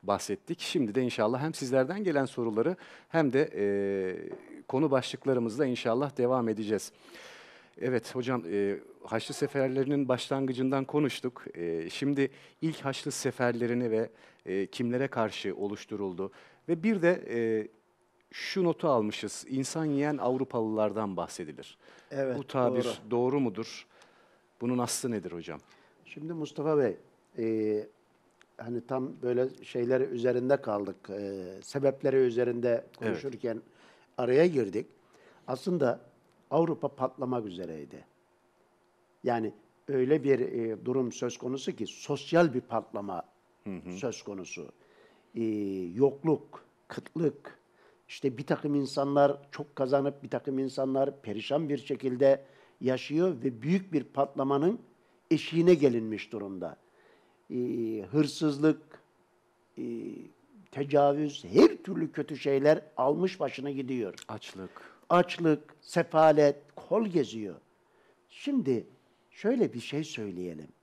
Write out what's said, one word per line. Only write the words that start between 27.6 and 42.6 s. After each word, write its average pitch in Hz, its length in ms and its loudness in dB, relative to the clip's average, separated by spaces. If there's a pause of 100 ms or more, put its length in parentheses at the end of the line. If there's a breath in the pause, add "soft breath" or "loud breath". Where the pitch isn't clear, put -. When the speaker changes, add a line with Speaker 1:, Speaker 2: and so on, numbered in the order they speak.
Speaker 2:
hani 117 300 -8
tam 131 360 -6
böyle 123 420 0
şeyleri 127 400 0
üzerinde 123 580 2
kaldık, 104 480 -4
e, 98 340 -8 (180)
sebepleri 135 540 0
üzerinde 120 520 2
Speaker 1:
Evet. - 280 -2
Speaker 2:
konuşurken 113 640 -6 (560 soft breath)
araya 127 280 6
girdik. 117 400 0 (600 soft breath)
Aslında 147 540 0 (500)
Avrupa 160 380 2
patlamak 127 580 -4
üzereydi. 82 580 -12 (1200)
Yani 117 280 -2 (360)
öyle 135 360 2
bir, 135 160 4
e, 113 440 -4
durum 123 280 0
söz 120 260 -6
konusu 135 340 -6
ki 107 140 -6
sosyal 151 680 2
bir 123 60 0